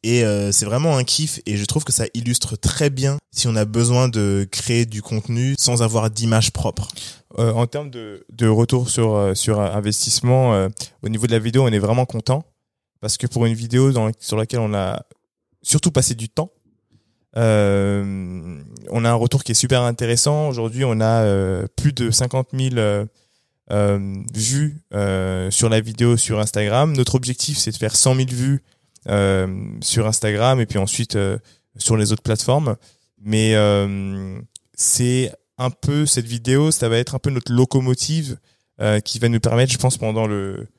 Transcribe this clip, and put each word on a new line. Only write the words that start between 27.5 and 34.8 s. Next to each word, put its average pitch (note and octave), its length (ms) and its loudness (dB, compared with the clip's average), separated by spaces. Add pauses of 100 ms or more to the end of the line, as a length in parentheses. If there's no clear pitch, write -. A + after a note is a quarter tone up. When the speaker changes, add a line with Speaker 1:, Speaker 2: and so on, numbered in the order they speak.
Speaker 2:
c'est - 140 -2
de - 60 -10
faire G#2+ 180 -4
cent C3 200 4
mille B2+ 180 0
vues, C3 300 0 (460)
euh, G2 380 2 (340)
sur A2 260 0
Instagram A2 520 0
et A2+ 60 2
puis - 140 -6
ensuite, G2+ 360 -4
euh, G2+ 220 0 (400)
sur A2 200 0
les G#2+ 140 2
autres G#2+ 120 -2
plateformes. B2 520 0 (460)
Mais, A2 340 2
euh, G2 840 0 (360)
c'est B2 580 0 (260)